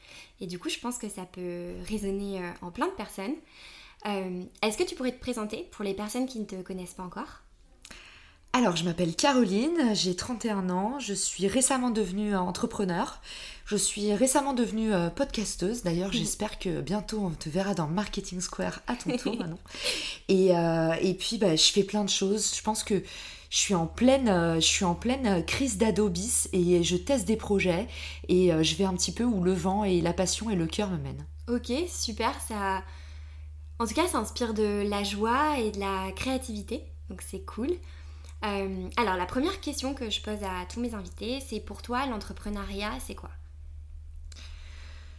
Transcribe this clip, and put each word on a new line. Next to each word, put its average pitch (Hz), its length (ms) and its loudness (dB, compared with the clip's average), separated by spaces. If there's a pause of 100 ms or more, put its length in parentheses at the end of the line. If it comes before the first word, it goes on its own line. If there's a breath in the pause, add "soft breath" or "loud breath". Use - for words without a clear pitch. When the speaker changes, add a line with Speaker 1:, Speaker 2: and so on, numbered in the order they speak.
(400 loud breath)
Speaker 1:
Et 185 80 -8
du 175 100 -8
coup, 233 100 -6
je - 120 -4
pense 240 180 -4
que 214 100 -6
ça 196 160 -8
peut 175 500 -8 (140)
résonner, 196 540 -2
euh, 175 80 -4 (120)
en 175 100 -10
plein 269 140 0
de 381 80 -2
personnes. 208 420 -6 (680 loud breath)
Euh, 190 360 -4 (200)
est-ce 214 140 2
que 359 60 2
tu - 140 -2
pourrais 254 160 -2
te 254 80 -10
présenter 226 500 -4
pour - 140 -8
les 196 100 0
personnes 214 320 -4
qui 254 140 -6
ne 202 60 -4
te 196 160 -10
connaissent 180 320 -8
pas 185 100 -10
encore ? 202 380 -12 (1120 loud breath)
Speaker 2:
Alors, 233 220 6
je 160 80 -2
m'appelle 170 300 0
Caroline, 254 800 4
j'ai 180 220 0
trente 233 300 -6
et 226 40 2
un 190 200 0
ans, 202 280 0
je 214 140 -4
suis - 340 -2
récemment 254 440 4
devenue 208 440 0
entrepreneur, 185 840 0 (460 loud breath)
je 208 100 0
suis 208 380 2
récemment 269 400 4
devenue, 220 380 2
euh, 170 180 2
podcasteuse. 220 720 -2
D'ailleurs, 175 260 0
Speaker 1:
Mhm. 180 60 -4
Speaker 2:
j'espère 208 440 -2
que 160 220 -2
bientôt 208 400 -2
on 190 100 0
te 156 200 -6
verra 190 240 2
dans 165 120 0
Marketing 185 540 -2
Square - 460 -4
à 247 100 -2
ton 247 220 -2
tour, 233 180 -2
Speaker 1:
<laughs> - 20 -6
Speaker 2:
Manon. 175 200 -6 (680 loud breath)
Et, 185 280 8
euh, 165 460 4
et 190 100 2
puis, 202 240 -2
bah, 185 200 4
je - 140 6
fais 202 140 4
plein 208 200 0
de 196 40 0
choses. 202 480 2
Je - 60 -4
pense 214 200 0
que 190 200 2 (480 loud breath)
je - 60 0
suis - 180 4
en 165 120 4
pleine, 254 420 6
euh, 170 280 4
je 160 100 4
suis - 200 2
en 175 80 4
pleine, 254 320 0
euh, 185 160 4
crise 226 340 0
d'ado 214 320 4
bis 190 460 0
et 175 280 6
je 170 140 2
teste 202 300 2
des 214 100 4
projets 190 500 2 (420 loud breath)
et, 180 240 8
euh, 160 100 6
je 160 140 4
vais 196 80 4
un 190 100 0
petit 180 180 0
peu 226 120 0
où 220 200 4
le 180 80 6
vent 190 320 2
et 185 160 6
la 165 140 2
passion 190 340 0
et 214 80 2
le 165 100 2
cœur 196 240 0
me 180 60 -2
mènent. 139 300 -6 (220)
Speaker 1:
Ok, 240 220 0 (160)
super, 233 540 -2
ça, 196 420 -2 (960 loud breath)
en 233 80 0
tout 220 80 -4
cas, 339 140 4
ça 320 100 2
inspire 226 360 -2
de 208 340 2
la 202 160 0
joie 233 560 2
et 214 100 2
de 196 80 -6
la 190 380 -2
créativité, 254 640 -4 (280)
donc 185 120 -8
c'est 190 220 -8
cool. 240 240 -4 (760 loud breath)
Euh, 190 520 -2
alors, 208 200 4
la 180 100 0
première 330 340 0
question 277 340 -2
que 233 160 -4
je - 120 -2
pose 208 220 -4
à 185 280 -4
tous 226 60 -6
mes 240 160 -2
invités, 214 500 -6
c'est 214 140 -6
pour 208 240 -10
toi, 247 240 -2
l'entrepreneuriat, 208 840 -4 (120)
c'est - 120 -10
quoi ? - 140 -12 (1900 loud breath)